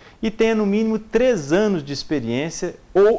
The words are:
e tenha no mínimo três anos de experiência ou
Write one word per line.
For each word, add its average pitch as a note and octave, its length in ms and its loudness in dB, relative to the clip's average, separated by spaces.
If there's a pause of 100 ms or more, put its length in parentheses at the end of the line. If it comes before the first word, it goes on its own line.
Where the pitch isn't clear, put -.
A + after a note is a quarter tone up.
(200)
e A3 100 -4
tenha A3+ 240 0
no G#3+ 100 0
mínimo G#3+ 360 0
três G#3+ 520 0
anos G3 300 2
de C#3 100 -10
experiência C#3+ 840 -4 (180)
ou G#3 240 6